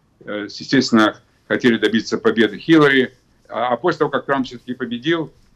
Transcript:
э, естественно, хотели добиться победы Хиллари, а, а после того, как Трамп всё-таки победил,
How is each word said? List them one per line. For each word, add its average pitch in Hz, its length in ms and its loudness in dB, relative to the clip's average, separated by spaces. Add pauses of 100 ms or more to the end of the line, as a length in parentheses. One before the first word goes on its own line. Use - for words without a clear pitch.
(240)
э, 104 240 -8
естественно, 110 720 0 (280)
хотели 110 300 2
добиться 107 400 -2
победы 107 400 0
Хиллари, 139 540 4 (360)
а, 113 200 -4
а 123 80 0
после 180 240 -2
того, 147 100 0
как 127 160 -4
Трамп 135 200 -2
всё-таки 123 280 -14
победил, 127 580 -4 (240)